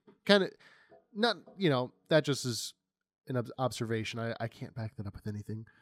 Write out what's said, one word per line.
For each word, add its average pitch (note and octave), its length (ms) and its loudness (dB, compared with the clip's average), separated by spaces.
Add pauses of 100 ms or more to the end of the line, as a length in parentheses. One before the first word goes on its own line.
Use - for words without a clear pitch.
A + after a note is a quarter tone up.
(260)
Kinda, G3 240 6 (640)
not, G#3+ 240 2 (180)
you F#3 140 4
know, B2+ 220 2 (160)
that D3+ 160 6
just C3+ 200 0
is A#2+ 300 -4 (540)
an C3 80 -2
ob-, A#2+ 220 -2
observation. A#2 640 -2
I, A#2 180 -4
I A2+ 100 -4
can't - 260 -14
back A2 220 -8
that G2+ 100 -8
up G2+ 80 -8
with - 120 -12
anything G#2+ 400 -8 (160)